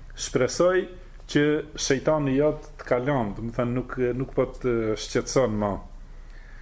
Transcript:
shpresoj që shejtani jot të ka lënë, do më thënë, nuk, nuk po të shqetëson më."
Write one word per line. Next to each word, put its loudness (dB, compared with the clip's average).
shpresoj 2
që 4
shejtani 2
jot 2
të -14
ka 2
lënë, 0
do -8
më -8
thënë, 0
nuk, -4
nuk -4
po 4
të 0
shqetëson 0
më." 2